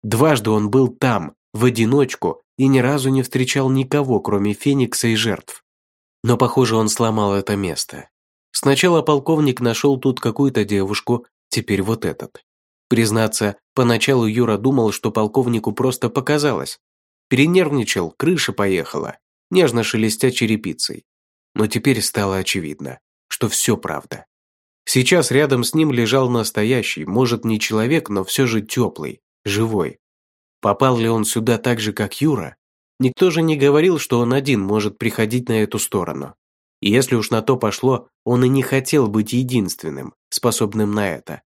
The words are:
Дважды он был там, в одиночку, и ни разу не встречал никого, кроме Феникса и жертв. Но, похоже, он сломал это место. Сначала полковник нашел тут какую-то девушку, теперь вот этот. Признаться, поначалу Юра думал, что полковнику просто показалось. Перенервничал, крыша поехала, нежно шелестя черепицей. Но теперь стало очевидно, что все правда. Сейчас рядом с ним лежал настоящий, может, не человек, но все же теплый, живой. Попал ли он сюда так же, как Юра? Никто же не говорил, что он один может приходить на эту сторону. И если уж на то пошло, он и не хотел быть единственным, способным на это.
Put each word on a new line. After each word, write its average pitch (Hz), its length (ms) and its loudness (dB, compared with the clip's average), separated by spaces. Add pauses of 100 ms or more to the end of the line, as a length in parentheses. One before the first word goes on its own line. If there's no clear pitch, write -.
Дважды 113 460 2
он 107 200 2
был 131 200 4
там, 107 460 -2 (180)
в 113 120 0
одиночку, 117 760 0 (140)
и 135 100 2
ни 135 120 4
разу 135 300 0
не 135 140 0
встречал 131 460 -2
никого, 131 500 0
кроме 104 340 0
Феникса 127 540 0
и 113 80 2
жертв. 107 480 -4 (600)
Но, 120 140 2
похоже, 120 380 2
он 110 140 2
сломал 107 440 0
это 98 220 -2
место. 87 540 -8 (420)
Сначала 156 500 2
полковник 147 580 0
нашел 127 400 2
тут 131 200 0
какую-то 127 440 0
девушку, 101 640 -2 (240)
теперь 101 320 -2
вот 110 240 -2
этот. - 380 -8 (440)
Признаться, 110 680 0 (160)
поначалу 120 520 2
Юра 110 320 2
думал, 117 340 2
что 107 200 -4
полковнику 110 600 0
просто 123 360 -2
показалось. 135 720 -2 (480)
Перенервничал, 139 840 2
крыша 156 420 0
поехала, 90 640 -2 (320)
нежно 120 340 2
шелестя 110 480 0
черепицей. 107 720 -4 (500)
Но 107 140 0
теперь 117 340 0
стало 98 360 -2
очевидно, 76 640 -6 (280)
что - 220 -4
все - 260 0
правда. - 500 -10 (600)
Сейчас 139 460 2
рядом 135 320 2
с - 100 -4
ним 156 180 2
лежал 123 380 2
настоящий, 110 760 -2
может, 113 380 0
не 110 160 0
человек, 113 500 -2
но 101 140 -2
все 135 220 0
же 113 160 -2
теплый, 90 600 -6 (220)
живой. 104 560 -2 (680)
Попал 123 320 2
ли 113 100 0
он 113 180 0
сюда 113 340 0
так 120 200 0
же, 107 140 -4
как 104 280 -6
Юра? 123 340 -2 (440)
Никто 131 300 2
же 165 140 0
не 160 120 2
говорил, 147 440 4
что 120 200 0
он 120 140 2
один 135 280 2
может 104 360 -2
приходить 117 500 -2
на 110 140 2
эту 107 160 -2
сторону. 76 560 -4 (480)
И 101 80 0
если 131 240 2
уж 110 160 -2
на 113 140 0
то 127 120 2
пошло, 123 520 -2 (160)
он 123 200 2
и 127 60 4
не 135 140 2
хотел 135 440 0
быть 107 240 -2
единственным, 98 840 -4 (160)
способным 107 600 -2
на 104 160 -2
это. - 380 -10